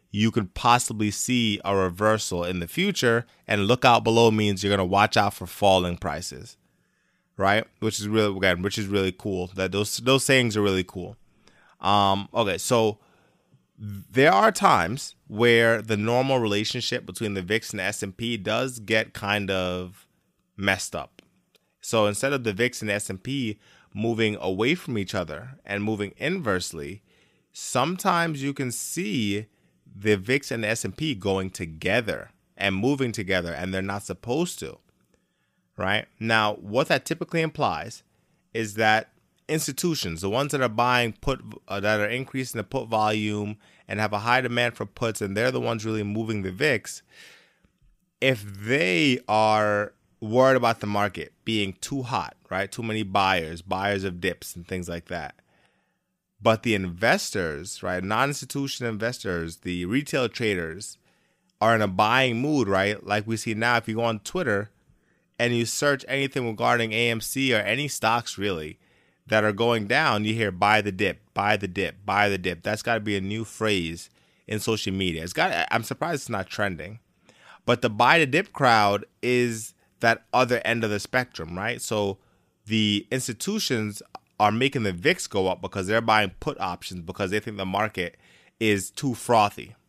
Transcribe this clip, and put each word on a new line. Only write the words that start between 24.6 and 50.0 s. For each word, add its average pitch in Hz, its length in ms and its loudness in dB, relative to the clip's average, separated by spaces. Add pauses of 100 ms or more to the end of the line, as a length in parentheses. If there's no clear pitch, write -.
from 131 220 -6
each 98 180 -6
other 90 480 -8
and 101 180 -6
moving 104 360 -4
inversely, 98 840 -4 (500)
sometimes 165 880 -2
you 139 100 -4
can 131 180 -4
see 117 760 -4 (500)
the 104 220 2
vix 123 340 -2
and 117 120 -4
the 104 40 -2
S 113 160 -2
and 98 140 -6
P 151 180 -2
going 95 340 0
together 87 840 -4 (260)
and 98 180 0
moving 123 380 0
together, 90 400 -2
and 92 200 -6
they're 95 80 -2
not 98 220 -6
supposed 147 560 -4
to. - 200 -12 (1000)
Right? 101 260 0 (140)
Now, 110 360 2
what 110 340 -2
that 143 160 2
typically 165 360 -4
implies 113 600 -4 (500)
is 110 220 -4
that 110 360 4 (360)
institutions, 147 720 -2
the 98 80 -2
ones 135 220 0
that 143 100 0
are 123 80 2
buying 120 440 2
put, - 280 -4 (260)
uh, 101 120 -4
that 104 200 2
are 104 80 0
increasing 127 520 -6
the 104 40 -4
put 120 240 -6
volume 107 720 0 (300)
and 101 120 -6
have 104 140 -2
a 104 60 -2
high 120 220 2
demand 120 340 -2
for 117 100 -6
puts, 113 360 -4
and 98 140 -4
they're 120 160 2
the 127 80 -2
ones 117 260 -2
really 110 180 -2
moving 107 400 -4
the 92 80 -4
vix, 120 500 -2 (1200)
if 123 240 0
they 127 840 0
are 107 640 2 (260)